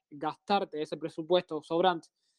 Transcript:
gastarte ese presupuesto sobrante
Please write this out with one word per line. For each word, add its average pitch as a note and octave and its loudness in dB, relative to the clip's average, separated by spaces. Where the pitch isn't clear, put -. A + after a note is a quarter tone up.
gastarte D#3 -2
ese D#3 -4
presupuesto D#3+ -2
sobrante E3+ 0